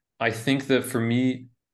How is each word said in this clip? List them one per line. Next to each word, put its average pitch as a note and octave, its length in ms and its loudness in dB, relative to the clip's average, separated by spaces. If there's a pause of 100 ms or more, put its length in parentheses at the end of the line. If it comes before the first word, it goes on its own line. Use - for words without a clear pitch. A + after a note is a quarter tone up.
(200)
I A#2 100 0
think C3+ 380 -2
that B2+ 160 4
for - 160 -2
me, B2+ 480 0 (260)